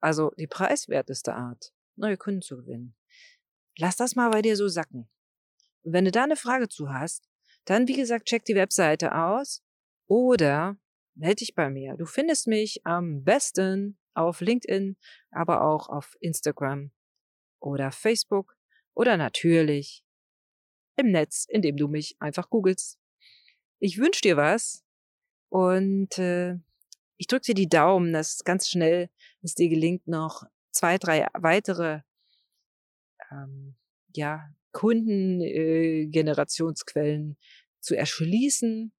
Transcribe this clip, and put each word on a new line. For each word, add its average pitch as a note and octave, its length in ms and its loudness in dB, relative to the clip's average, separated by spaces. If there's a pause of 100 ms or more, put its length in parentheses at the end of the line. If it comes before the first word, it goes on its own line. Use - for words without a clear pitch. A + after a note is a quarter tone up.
Also D#3 360 0
die D#3+ 100 -10
preiswerteste - 880 -4
Art, B2 380 -12 (220)
neue G#3 220 -4
Kunden G3 240 -6
zu C3+ 160 -14
gewinnen. B2 380 -14 (800)
Lass F3 200 0
das A#3+ 180 -2
mal A#3+ 140 2
bei A3 120 2
dir A3 140 2
so G3+ 120 0
sacken. D#3 420 -6 (760)
Und E3 100 -8
wenn F#3 120 4
du F#3 60 4
da A#3 120 2
eine D4+ 140 0
Frage A#3+ 320 -2
zu C#3+ 200 -10
hast, C#3 400 -8 (360)
dann, A3+ 220 2
wie C4 80 0
gesagt, A#3+ 300 -2
check A#3 200 -2
die A3 100 0
Webseite F3 600 2
aus G3 480 -2 (420)
oder G3 720 4 (380)
melde D#3+ 200 2
dich - 200 -10
bei D3 140 2
mir. C3+ 280 -8
Du E3 80 -6
findest D4+ 420 0
mich G#3+ 380 -2
am E3 380 -2
besten G3 760 0 (140)
auf E3+ 280 0
LinkedIn, G3 560 -2 (340)
aber E3+ 320 0
auch D3+ 260 0
auf - 300 -10
Instagram C#3+ 720 -4 (680)
oder C#3 320 -4
Facebook G#3+ 640 -2 (380)
oder A#3 240 2
natürlich D3+ 880 2 (920)
im B3+ 160 4
Netz, D#3+ 380 0
indem E3 280 0
du D3 100 0
mich D3 320 -6
einfach D3+ 300 -6
googelst. F#3 500 0 (800)
Ich F3+ 180 -2
wünsch D#4 240 2
dir F3 160 6
was D#3+ 460 0 (680)
und, F#3+ 680 2
äh, F3+ 380 -2 (600)
ich F#3 100 -10
drück C4 160 0
dir A#3 120 0
die F#3+ 140 2
Daumen, E3+ 440 6
dass D#3 300 -4
ganz F#3 240 0
schnell F3 420 2 (320)
es F3 140 -8
dir F3 140 4
gelingt, E3 380 0
noch D#3+ 360 -6 (280)
zwei, F3+ 260 2
drei D#3+ 360 2
weitere, E3+ 680 0 (1300)
ähm, C#3 440 -16 (380)
ja, D#3 400 -6 (180)
Kunden, G3+ 720 2
äh, D#3+ 640 0
Generationsquellen D3+ 1300 -2 (420)
zu - 160 -2
erschließen. A3 1040 -2